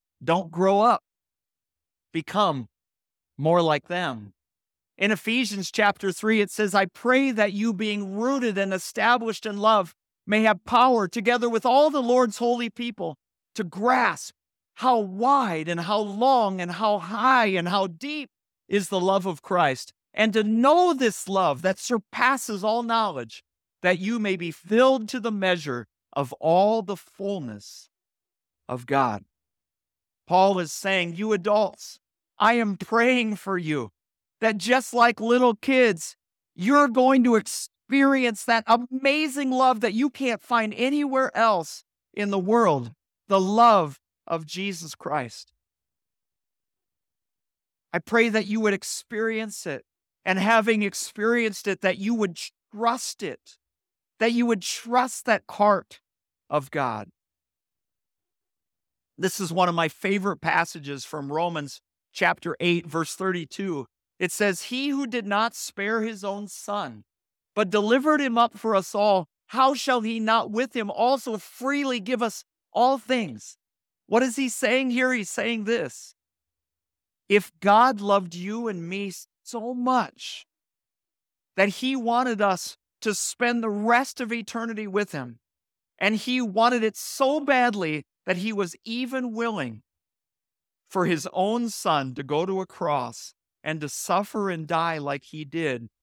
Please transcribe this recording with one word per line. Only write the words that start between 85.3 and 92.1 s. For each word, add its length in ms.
and 180
he 240
wanted 440
it 120
so 440
badly 640
that 100
he 160
was 320
even 480
willing 500
for 180
his 260
own 380
son 440